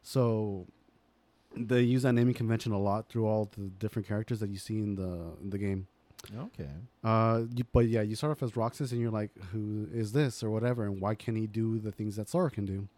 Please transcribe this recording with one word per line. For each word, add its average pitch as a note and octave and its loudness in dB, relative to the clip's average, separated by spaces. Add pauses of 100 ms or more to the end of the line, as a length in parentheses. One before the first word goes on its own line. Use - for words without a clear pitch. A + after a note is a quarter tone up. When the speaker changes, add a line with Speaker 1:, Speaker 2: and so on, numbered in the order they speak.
Speaker 1:
So A2 2 (880)
they A#2+ 4
use B2 4
that C3 4
naming A#2+ 6
convention A2+ 0
a G2 0
lot G2+ 0
through A2+ 0
all G#2+ 2 (100)
the G#2 -10
different G2+ -4
characters G#2+ -2
that G#2 -2
you G2 -6
see A2 -4
in G#2 -2
the, F2 -6
in G2 -8
the G2+ -4
game. G2 -2 (500)
Speaker 2:
Okay. A#2+ -10 (340)
Speaker 1:
Uh, A2+ 4 (120)
you, A#2+ -2
but A#2+ 6
yeah, A2 4
you G#2+ 0
start D3+ -2
off D3 -4
as A#2 -4
Roxas, A#2+ -2
and A#2+ -2
you're A#2 0
like, G#2+ -2 (220)
"Who G#2+ -4
is A2 -2
this?" C#3 2
or A2 0
whatever, A#2 0
and G2 -2
why G2+ 0
can A2+ -4
he A2 0
do A2+ 0
the G#2+ -4
things G#2 -4
that G#2 -4
Sora E3+ 2
can G2+ -4
do? G2 -4 (100)